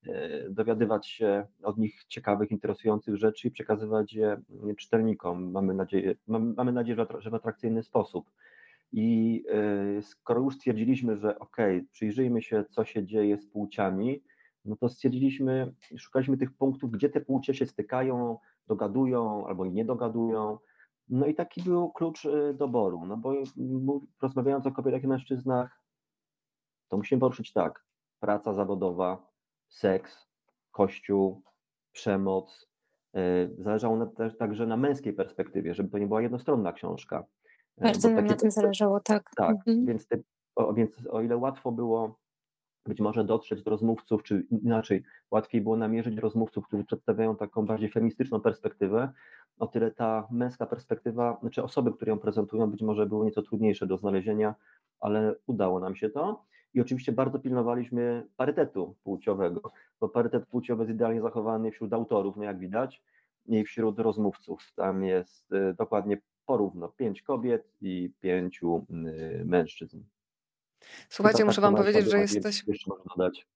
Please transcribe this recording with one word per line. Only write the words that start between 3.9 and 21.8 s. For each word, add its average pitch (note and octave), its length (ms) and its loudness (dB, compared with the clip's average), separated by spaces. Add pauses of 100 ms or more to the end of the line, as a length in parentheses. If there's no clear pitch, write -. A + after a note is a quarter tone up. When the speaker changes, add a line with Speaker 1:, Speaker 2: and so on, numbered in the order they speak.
Speaker 1:
je, G#2+ 280 0 (300)
y, G#2 40 -4
czytelnikom. F#2 760 0
Mamy F#2+ 220 0
nadzieję, F#2+ 420 0 (120)
mam-, A2+ 300 0
mamy B2 140 0
nadzieję, A#2+ 240 -2
że A2+ 100 0
atr-, - 160 -12
że G#2+ 80 -10
w A2+ 60 -6
atrakcyjny A2+ 480 -2
sposób. - 480 -2 (600)
I, A2+ 520 2 (540)
y, G#2 40 -4
skoro - 400 -2
już C3+ 140 0
stwierdziliśmy, A#2 640 2
że G#2 220 0
okej, F#2+ 520 0
przyjrzyjmy A#2 500 0
się, G#2+ 300 0
co A2 140 0
się G2+ 200 -4
dzieje G#2 320 2
z G#2 100 -14
płciami, G#2 760 -2 (420)
no G#2+ 100 -6
to A#2+ 140 0
stwierdziliśmy, C3 840 0 (240)
szukaliśmy C3 400 -2
tych C3+ 160 -2
punktów, C3+ 380 -2
gdzie A2+ 180 0
te D3 120 -2
płcie C3+ 320 -2
się C3 120 0
stykają, B2 720 -2 (300)
dogadują A2 800 0
albo F#2 180 -4
nie G2 200 -2
dogadują. A2+ 720 -2 (520)
No B2+ 160 2
i D3+ 100 2
taki F3 260 -6
był F3 300 2